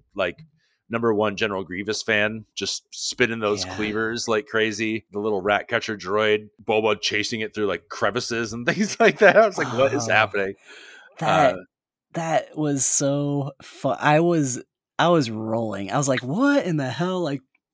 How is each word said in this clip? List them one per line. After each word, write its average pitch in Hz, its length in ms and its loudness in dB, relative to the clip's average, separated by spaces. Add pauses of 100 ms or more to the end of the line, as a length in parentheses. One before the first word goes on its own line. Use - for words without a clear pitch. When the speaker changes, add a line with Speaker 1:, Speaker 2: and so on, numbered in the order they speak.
(160)
Speaker 1:
like, 92 240 -4 (500)
number 117 240 0
one 104 220 0
General 101 280 -2
Grievous 95 380 -6
fan, 107 440 0 (100)
just - 360 -8
spinning 113 500 -2
those 104 220 0
Speaker 2:
Yeah. 92 120 -8
Speaker 1:
cleavers 110 520 -4
like 107 200 -2
crazy. 110 640 -2
The 101 80 -8
little 104 220 -2
rat 101 260 0
catcher 113 280 -4
droid, 107 540 0 (140)
Boba 110 360 2
chasing 110 420 -4
it 107 120 -8
through, 104 140 -2
like, 90 220 -6
crevices 113 640 -4
and 120 140 -10
<laughs> - 0 -
things 175 320 -2
like 202 200 4
that. 190 180 8
I 220 80 8
was 190 140 -2
like, 131 180 -4
"What 135 160 4
is 117 160 -2
Speaker 2:
Oh, - 20 -2
Speaker 1:
happening?" 101 440 2 (640)
Speaker 2:
that, 156 340 4
Speaker 1:
Uh, 92 40 -8 (560)
Speaker 2:
that 165 440 -2
was 143 280 0
so 143 680 0 (100)
fu-, - 280 -6
I 151 320 4
was, 156 420 2 (340)
I 156 120 4
was 151 200 4
rolling. 110 640 -4
I 120 60 0
was 139 100 2
like, 131 160 0
"What 262 420 2
in 170 120 0
the 131 120 -2
hell?" 180 320 -2
Like, 143 200 -4 (320)